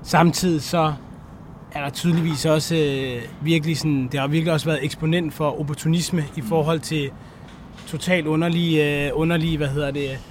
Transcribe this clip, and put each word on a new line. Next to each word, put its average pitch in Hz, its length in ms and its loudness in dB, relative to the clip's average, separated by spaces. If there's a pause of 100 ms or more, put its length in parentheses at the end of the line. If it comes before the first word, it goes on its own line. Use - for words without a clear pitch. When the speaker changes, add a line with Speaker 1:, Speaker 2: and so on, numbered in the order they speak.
Speaker 1:
samtidig 165 580 4
så 156 320 0 (760)
er 147 100 -8
der 139 80 -4
tydeligvis 165 560 0
også, 156 300 2
øh, 139 460 0 (200)
virkelig 160 360 2
sådan, 139 340 0
det 143 80 0
har 135 80 0
virkelig 160 260 2
også 151 120 0
været 151 200 0
eksponent 160 480 0
for 151 260 -2
opportunisme 160 640 0 (120)
i 156 60 -6
Speaker 2:
Mm. 113 60 -6
Speaker 1:
forhold 160 320 2
til 143 300 -4 (800)
totalt 165 400 0
underlige, 156 800 2
øh, 135 60 -2
underlige, 160 440 2
hvad 147 100 0
hedder 143 240 -2
det 143 180 -4 (220)